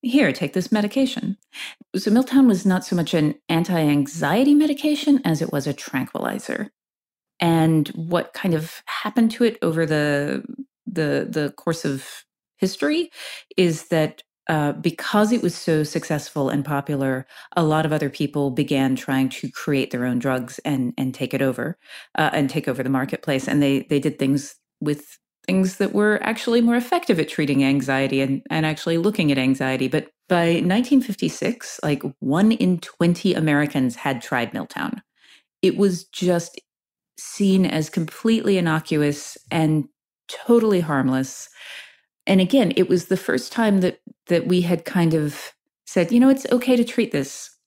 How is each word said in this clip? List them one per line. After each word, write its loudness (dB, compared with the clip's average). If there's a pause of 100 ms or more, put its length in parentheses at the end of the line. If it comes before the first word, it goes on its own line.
Here, 2
take -4
this -2
medication." -2 (580)
So -2
Milltown 6
was 4
not 2
so -4
much 0
an 2 (120)
anti-anxiety 2
medication 2
as 2
it -2
was -2
a -2
tranquilizer. -6 (680)
And 2
what -4
kind -2
of -6
happened 0
to 0
it 0
over 0
the, 0 (420)
the, -2
the -4
course -4
of -8 (320)
history -2 (460)
is 0
that, 0 (240)
uh, 0
because 0
it 0
was -2
so 0
successful -4
and -2
popular, -4 (300)
a 2
lot 2
of 0
other -2
people -2
began 0
trying -2
to -10
create -2
their -4
own -2
drugs -4
and, -2
and -4
take -6
it -2
over, -2 (400)
uh, 2
and 0
take -4
over -4
the -2
marketplace. -2
And 2
they, 2
they 2
did -2
things -2 (260)
with -6 (300)
things 0
that -2
were 2
actually 0
more 4
effective 2
at 0
treating 2
anxiety 2
and, -2
and 0
actually -2
looking 2
at 2
anxiety. 0
But -2 (180)
by 2
nineteen 2
fifty-six, -6
like, -2 (180)
one 2
in 2
twenty 0
Americans 0
had -4
tried -4
Milltown. -8 (600)
It 2
was 0
just -2 (580)
seen 2
as -2
completely 0
innocuous -2 (140)
and 0 (400)
totally 2
harmless. -2 (800)
And 4
again, 4
it 2
was 0
the 0
first -4
time 2
that, -2 (260)
that 0
we 2
had -2
kind 2
of -4 (340)
said, 0
"You 6
know, 8
it's 2
okay 2
to 4
treat -2
this." -6 (160)